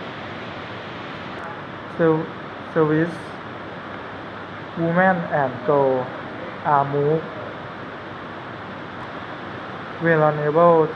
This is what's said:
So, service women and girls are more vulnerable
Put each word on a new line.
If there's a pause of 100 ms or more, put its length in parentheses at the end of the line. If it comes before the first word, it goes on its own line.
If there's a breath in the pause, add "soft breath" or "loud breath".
(2000)
So, (480)
service (1500)
women (160)
and (140)
girls (580)
are
more (2750)
vulnerable